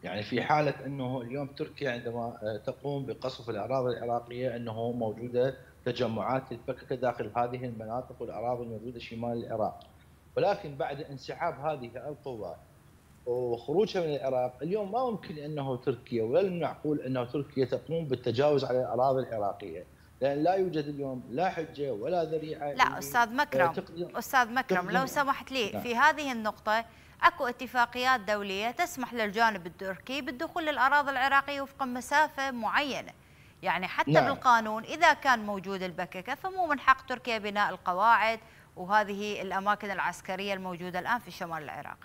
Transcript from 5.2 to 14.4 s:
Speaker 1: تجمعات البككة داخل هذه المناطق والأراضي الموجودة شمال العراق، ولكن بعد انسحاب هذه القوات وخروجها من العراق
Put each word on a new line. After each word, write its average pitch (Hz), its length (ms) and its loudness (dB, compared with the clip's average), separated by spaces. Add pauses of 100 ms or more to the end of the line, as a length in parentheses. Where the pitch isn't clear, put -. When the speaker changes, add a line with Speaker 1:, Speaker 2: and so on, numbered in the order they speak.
Speaker 1:
تجمعات 120 680 -2
البككة 127 440 -6
داخل 120 400 -2
هذه 120 280 0
المناطق 117 580 -6
والأراضي 117 400 -4
الموجودة 117 380 -10
شمال 117 460 -6
العراق، 107 340 -2 (560)
ولكن 170 400 0
بعد 143 240 -4
انسحاب 147 600 -6
هذه 143 300 -4 (180)
القوات 113 500 -8 (680)
وخروجها 123 760 2
من 151 120 0
العراق 127 480 0